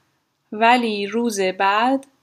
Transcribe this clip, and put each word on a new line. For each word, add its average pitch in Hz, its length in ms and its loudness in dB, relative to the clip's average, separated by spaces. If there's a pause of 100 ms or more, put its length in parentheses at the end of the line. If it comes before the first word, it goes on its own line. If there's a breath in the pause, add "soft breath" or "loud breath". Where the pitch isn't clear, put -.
(520)
ولی 220 560 2
روز 220 320 -4
بعد 202 680 0 (180)